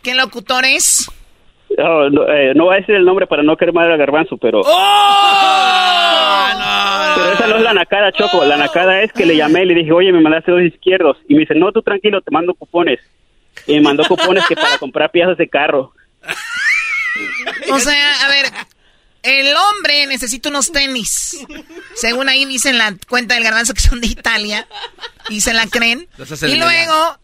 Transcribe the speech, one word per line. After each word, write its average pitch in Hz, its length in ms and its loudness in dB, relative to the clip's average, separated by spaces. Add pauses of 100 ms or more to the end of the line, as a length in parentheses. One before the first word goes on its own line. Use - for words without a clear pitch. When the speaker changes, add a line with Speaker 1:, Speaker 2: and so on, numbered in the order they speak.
Speaker 1:
¿Qué 247 100 -6
locutor 254 520 -2
es? 294 440 0 (680)
Speaker 2:
No, 151 320 2
no, 147 220 2
eh, 139 240 2
no 160 100 4
voy 185 100 4
a 214 40 2
decir 208 160 0
el 185 80 4
nombre 185 240 2
para 147 160 0
no 156 140 2
quemar 170 340 2
al 160 60 2
Garbanzo, 143 400 0
pero 110 260 0
Speaker 1:
¡Oh! 392 1800 2 (680)
Speaker 2:
pero 180 180 0
esa 233 140 -2
no 214 100 0
es 226 60 0
la 226 100 0
nakada, 196 400 0
Choco. 214 320 0
La 143 120 2
nakada 180 440 0
es 214 100 -4
que 226 140 -2
le 165 100 4
llamé 156 280 2
y - 20 0
le 180 100 2
dije, 160 160 0
"Oye, 185 220 4
me 165 80 4
mandaste 160 300 2
dos 175 100 4
izquierdos." 175 560 0 (100)
Y 143 60 4
me 156 80 6
dice, 151 140 0
"No, 180 160 2
tú 214 100 0
tranquilo, 202 400 -2
te - 100 -10
mando 170 220 -2
cupones." 160 460 -2 (680)
Y 143 100 0
me 151 60 4
mandó 147 240 2
cupones 349 420 0
que 170 80 0
para 466 220 0
comprar 156 340 -4
piezas 175 260 0
de 160 120 -2
carro. - 440 -2 (1800)
Speaker 1:
O 269 80 0
sea, 285 460 0
a 277 40 0
ver, 277 160 0 (800)
el 269 320 0
hombre 311 520 0
necesita 262 420 -6
unos 285 220 -4
tenis. 277 680 -6 (580)
Según 254 340 -4
ahí 269 160 0
dice 269 240 -4
en 247 80 0
la 214 180 -2 (140)
cuenta 240 260 -2
del 233 80 -2
Garbanzo 226 300 -2
que - 80 -4
son 240 200 4
de 233 60 -2
Italia. 214 600 -4 (640)
Y 214 120 -6
se 233 120 0
la 226 140 0
creen. 233 400 -2 (100)
Speaker 3:
Los - 140 -16
hace 147 160 -6
Speaker 1:
Y - 60 0
Speaker 3:
de 302 40 0
Speaker 1:
luego 330 680 0